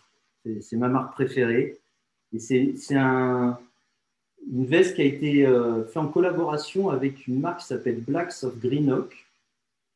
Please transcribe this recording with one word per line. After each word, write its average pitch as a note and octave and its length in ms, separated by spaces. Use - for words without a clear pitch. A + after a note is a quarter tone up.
C'est, G#2+ 180
c'est - 140
ma B2 140
marque B2+ 240
préférée. B2+ 680
Et A2 60
c'est, C3 360
c'est - 220
un, B2+ 600
une B2+ 140
veste F3+ 300
qui D#3+ 60
a C#3+ 40
été, C#3+ 400
euh, A#2+ 400
faite - 120
en D#3 100
collaboration F3 840
avec C3+ 380
une B2+ 120
marque F3 220
qui - 60
s'appelle A2+ 340
Blacks D3+ 420
of A#2 160
Greenock, C3+ 640